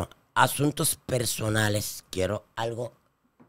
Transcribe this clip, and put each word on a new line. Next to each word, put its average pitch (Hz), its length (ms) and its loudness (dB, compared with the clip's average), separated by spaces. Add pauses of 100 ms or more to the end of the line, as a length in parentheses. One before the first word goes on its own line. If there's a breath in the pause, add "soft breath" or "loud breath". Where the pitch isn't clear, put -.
no. - 80 -2 (260)
Asuntos 143 600 2 (100)
personales. 110 1040 0
Quiero 92 340 -2 (120)
algo 117 360 -6 (560)